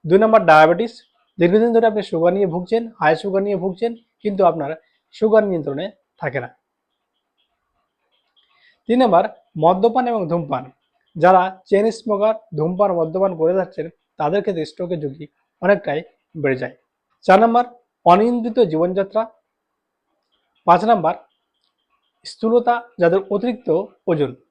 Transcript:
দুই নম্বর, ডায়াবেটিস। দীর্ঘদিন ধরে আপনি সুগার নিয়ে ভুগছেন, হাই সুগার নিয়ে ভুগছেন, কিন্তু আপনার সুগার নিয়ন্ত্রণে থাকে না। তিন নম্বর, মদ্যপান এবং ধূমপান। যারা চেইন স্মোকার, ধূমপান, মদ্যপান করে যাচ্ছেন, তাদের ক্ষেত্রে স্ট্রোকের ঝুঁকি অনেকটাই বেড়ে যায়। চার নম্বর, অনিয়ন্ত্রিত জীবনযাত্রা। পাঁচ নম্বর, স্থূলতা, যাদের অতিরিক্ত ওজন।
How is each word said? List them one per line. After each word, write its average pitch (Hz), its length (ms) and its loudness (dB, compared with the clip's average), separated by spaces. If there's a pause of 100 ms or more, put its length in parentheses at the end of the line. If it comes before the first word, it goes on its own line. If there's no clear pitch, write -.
দুই 185 120 4
নম্বর, 220 260 4
ডায়াবেটিস। 160 580 4 (360)
দীর্ঘদিন 214 340 2
ধরে 226 140 2
আপনি 208 160 -2
সুগার 170 300 0
নিয়ে 196 140 0
ভুগছেন, 202 520 -4
হাই 156 160 2
সুগার 196 280 -4
নিয়ে 202 120 -4
ভুগছেন, 196 400 -6
কিন্তু 196 500 -4
আপনার 160 300 -2 (360)
সুগার 220 320 2
নিয়ন্ত্রণে 165 480 -6 (260)
থাকে 135 220 -6
না। 123 80 -10 (2500)
তিন 247 160 2
নম্বর, 202 240 2 (300)
মদ্যপান 208 500 0
এবং 214 200 -4
ধূমপান। 139 440 -6 (460)
যারা 185 480 2
চেইন 208 260 0
স্মোকার, 214 440 -4 (220)
ধূমপান, 185 340 -2
মদ্যপান 175 460 -2
করে 160 160 0
যাচ্ছেন, 175 360 -6 (280)
তাদের 165 240 -2
ক্ষেত্রে 170 240 -6
স্ট্রোকের 175 340 -8
ঝুঁকি 147 280 -12 (340)
অনেকটাই 180 400 -2 (360)
বেড়ে 139 180 0
যায়। 131 200 -10 (460)
চার 190 180 4
নম্বর, 233 240 2 (420)
অনিয়ন্ত্রিত 226 640 2
জীবনযাত্রা। 185 580 -2 (1400)
পাঁচ 180 200 4
নম্বর, 175 280 0 (1120)
স্থূলতা, 240 640 -2 (100)
যাদের 175 200 2 (120)
অতিরিক্ত 202 520 -2 (240)
ওজন। 143 280 -2 (160)